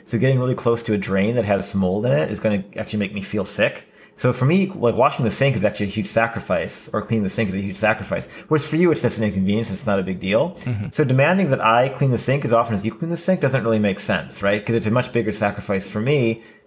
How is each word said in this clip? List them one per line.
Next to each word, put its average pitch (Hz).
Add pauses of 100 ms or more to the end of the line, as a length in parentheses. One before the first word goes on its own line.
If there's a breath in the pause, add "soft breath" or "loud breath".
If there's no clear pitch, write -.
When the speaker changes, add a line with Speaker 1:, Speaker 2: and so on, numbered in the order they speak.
Speaker 1:
so 117
getting 131
really 127
close 117
to 110
a 104
drain 98
that 113
has 101
mold 98
in 123
it 151
is 101
gonna 104 (120)
actually -
make 98
me 101
feel 101
sick. - (320 loud breath)
So 127
for 131
me, 185 (100)
like, 117
washing 127
the 107
sink 135
is 95
actually 101
a 95
huge 98
sacrifice, 95
or 107
cleaning 110
the 92
sink 110
is 92
a -
huge 98
sacrifice. 107 (180 loud breath)
Whereas 151
for -
you, 170
it's -
just 110
an 113
inconvenience, 101
it's -
not 101
a 92
big 92
deal. 113
Speaker 2:
Mm-hmm. 110
Speaker 1:
So 156
demanding 147
that 127
I 120
clean 135
the 113
sink 131
as 117
often 117
as 98
you 110
clean 165
the 170
sink 180
doesn't 127
really 113
make 98
sense, -
right? 101
'Cause 113
it's 104
a 107
much 123
bigger 107
sacrifice 101
for 107
me 117 (240 loud breath)